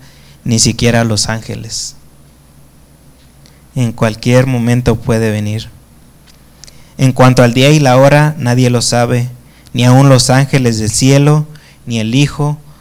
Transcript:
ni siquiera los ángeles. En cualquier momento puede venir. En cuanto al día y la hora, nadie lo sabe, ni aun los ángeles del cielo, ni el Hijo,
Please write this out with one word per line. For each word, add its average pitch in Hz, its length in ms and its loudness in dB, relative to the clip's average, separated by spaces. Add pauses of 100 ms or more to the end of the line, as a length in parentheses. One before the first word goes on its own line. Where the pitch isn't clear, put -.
(440)
ni 113 160 -2
siquiera 117 440 0
los 110 260 -4
ángeles. 110 640 -12 (1800)
En 123 180 -2
cualquier 123 540 0
momento 120 520 -2
puede 113 340 -2
venir. 104 380 -6 (1300)
En 131 120 2
cuanto 127 300 2
al 120 140 2
día 131 160 4
y 156 80 4
la 131 180 2
hora, 147 400 4
nadie 123 320 0
lo 120 140 -2
sabe, 120 460 -2 (440)
ni 120 100 0
aun 127 240 4
los 127 220 2
ángeles 131 500 0
del 107 100 -4
cielo, 143 560 2 (400)
ni 117 140 -6
el 110 160 -4
Hijo, 147 420 -2 (240)